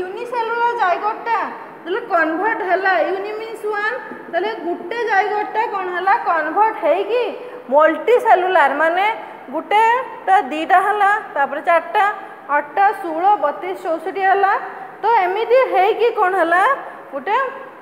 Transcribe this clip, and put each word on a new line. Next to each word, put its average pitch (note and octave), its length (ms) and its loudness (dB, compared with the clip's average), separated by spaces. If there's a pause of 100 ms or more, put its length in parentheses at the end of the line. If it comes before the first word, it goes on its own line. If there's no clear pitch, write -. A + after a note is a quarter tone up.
unicellular A#4 680 -2 (100)
ଜାଇଗୋଟ୍ଟା G#4 560 -2 (460)
ଯେତେବେଳେ F#4+ 160 -4 (120)
convert E4+ 560 0
ହେଲା, F#4+ 240 2 (160)
uni G4 320 -6
means A4+ 220 -12 (100)
one, G#4+ 240 -4 (340)
ତାହେଲେ F4+ 200 -2 (160)
ଗୋଟେ F4 320 -6 (120)
ଜାଇଗୋଟ୍ଟା G#4 520 0 (100)
କ'ଣ F#4+ 140 -4 (100)
ହେଲା, G4 180 2 (140)
convert E4+ 460 0 (100)
ହେଇକି G4+ 400 2 (480)
multicellular, F4+ 960 4 (120)
ମାନେ F4 240 2 (480)
ଗୋଟେଟା A4+ 800 2 (160)
ଦୁଇଟା E4 340 2
ହେଲା, G4+ 240 2 (240)
ତାପରେ C#4 340 -2
ଚାରିଟା, E4+ 360 2 (520)
ଆଠଟା, D4+ 280 0 (160)
ଷୋହଳ, E4 240 -4 (200)
ବତିଶ, F4 400 -4
ଚଉଷଠି E4 460 -4
ହେଲା। G4 220 4 (480)
ତ - 40 -8 (200)
ଏମିତି A4 340 2 (140)
ହେଇକି G4+ 360 4 (100)
କ'ଣ F#4 220 2
ହେଲା, E4+ 220 4 (500)
ଗୋଟେ C#4+ 240 -2 (460)